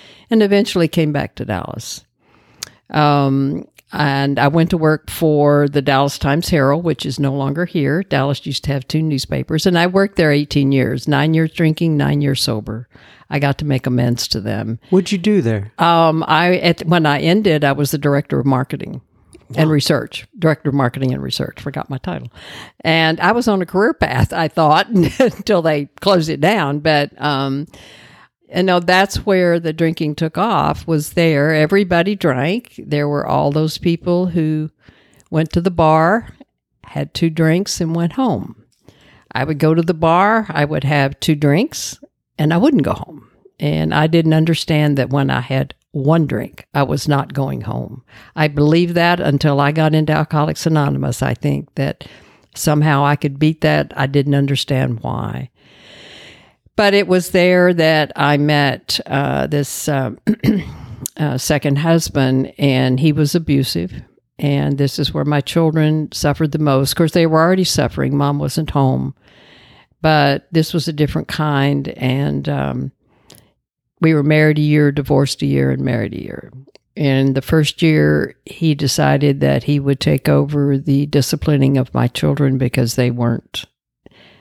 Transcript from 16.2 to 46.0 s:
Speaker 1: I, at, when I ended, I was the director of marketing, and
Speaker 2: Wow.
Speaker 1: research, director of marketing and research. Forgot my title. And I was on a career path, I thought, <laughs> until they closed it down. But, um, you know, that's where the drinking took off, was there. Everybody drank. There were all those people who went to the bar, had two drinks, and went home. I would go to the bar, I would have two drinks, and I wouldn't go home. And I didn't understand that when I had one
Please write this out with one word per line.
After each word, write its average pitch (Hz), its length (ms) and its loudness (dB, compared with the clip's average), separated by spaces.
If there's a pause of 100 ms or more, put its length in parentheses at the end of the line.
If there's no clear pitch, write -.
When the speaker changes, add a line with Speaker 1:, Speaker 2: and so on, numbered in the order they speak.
Speaker 1:
I, 175 300 2
at, - 280 -2
when 165 200 2
I 143 160 0
ended, 180 420 2
I 139 80 2
was 139 200 -2
the 160 60 -2
director 143 400 0
of 131 80 -2
marketing, 131 560 -4 (540)
and 156 140 2
Speaker 2:
Wow. 156 40 2
Speaker 1:
research, 139 540 -2 (100)
director 160 320 0
of 131 60 -2
marketing 131 380 -2
and 135 100 -6
research. - 380 -8
Forgot - 280 -10
my 135 80 -8
title. 127 300 -8 (540)
And 160 380 2
I 180 120 2
was 240 160 0
on 196 140 2
a 175 40 -2
career 214 280 0
path, 127 400 0
I 170 140 -2
thought, 156 420 2
<laughs> 180 300 2
until 220 420 2
they 151 240 0 (160)
closed 180 280 2
it 143 120 -6
down. 147 380 0
But, 147 320 0 (100)
um, 139 460 -4 (880)
you - 80 2
know, 180 160 2
that's 185 460 0
where 180 340 2
the 165 140 -4
drinking 160 420 -2
took 160 220 -4
off, 156 500 0
was 156 260 -2
there. 160 400 2
Everybody 175 600 2
drank. 165 720 -2
There 147 220 -2
were 147 180 -2
all 143 260 0
those 156 260 -2
people 175 500 0
who 156 420 -2 (640)
went 160 220 0
to 175 80 2
the 185 100 0
bar, 165 580 2 (560)
had 143 280 -8
two 165 160 0
drinks, 165 520 0
and 165 140 -2
went 170 180 -2
home. 196 420 -2 (760)
I 123 120 -4
would 151 160 -4
go 156 160 4
to 170 80 2
the 170 100 0
bar, 185 560 2
I 151 160 0
would 147 180 -4
have 139 360 0
two 160 160 0
drinks, 151 640 0 (400)
and 151 140 2
I 170 40 2
wouldn't 247 260 4
go 120 100 -2
home. - 360 -14 (300)
And 151 340 -2
I 156 140 2
didn't 160 260 2
understand 156 640 2
that 127 140 -2
when 135 180 0
I 131 120 -2
had 135 340 -4 (160)
one 151 340 2